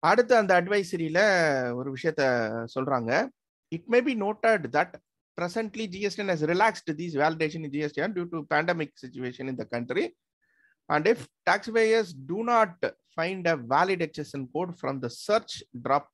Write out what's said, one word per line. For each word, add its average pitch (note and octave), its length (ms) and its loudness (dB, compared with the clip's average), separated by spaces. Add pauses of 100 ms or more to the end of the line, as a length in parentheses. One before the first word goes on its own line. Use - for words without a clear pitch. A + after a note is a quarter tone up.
அடுத்து A3+ 360 6
அந்த G3 200 4
அட்வைசரியில F3 600 0 (560)
ஒரு C3 180 -6
விஷயத்த D#3 280 0 (500)
சொல்றாங்க. B2+ 400 0 (640)
It E3 60 -8 (100)
may B3 160 6
be C4+ 120 0
noted G#3+ 400 2 (140)
that E3 160 2 (480)
presently G#3+ 540 -4
G G3 180 -8
S F#3 60 -12
T G#3 80 -6
N G3 80 -2
has D#3 180 -2
relaxed G3+ 380 0 (120)
these E3+ 220 -6
validation D#3+ 440 0
in C#3 60 -10
G C#3+ 140 -4
S D3 80 -6
T C#3+ 100 -2
N G#3+ 120 -4
due F3 160 -4
to E3 80 -6 (120)
pandemic D#3+ 380 0 (140)
situation B2 480 -10
in B2+ 80 -8
the G#2+ 120 -6
country. B2 320 -2 (840)
And D3+ 240 2
if G#3+ 80 0 (280)
taxpayers A3 600 2 (200)
do F#3 80 -4 (120)
not A3 260 2 (400)
find F3+ 260 -4 (120)
a - 20 -2 (160)
valid F3 340 4
H D#3 200 -10
S - 40 -20 (100)
N C3 40 -6 (100)
code F3 180 -4 (100)
from C3+ 120 -4 (100)
the A#2+ 60 -4 (140)
search G#3+ 300 0 (320)
drop C#3 280 2